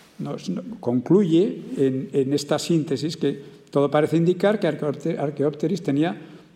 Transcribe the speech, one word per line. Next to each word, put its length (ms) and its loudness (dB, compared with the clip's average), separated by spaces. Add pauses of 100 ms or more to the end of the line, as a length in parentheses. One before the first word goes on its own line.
(180)
nos, 320 -8
no, 140 -4 (160)
concluye 840 2 (160)
en, 360 0
en 200 0
esta 240 0
síntesis 600 -2
que 220 -2 (300)
todo 220 2
parece 260 2
indicar 420 2
que 80 0
Archaeopter-, 520 -4
Archaeopteryx 640 -2
tenía 340 0 (380)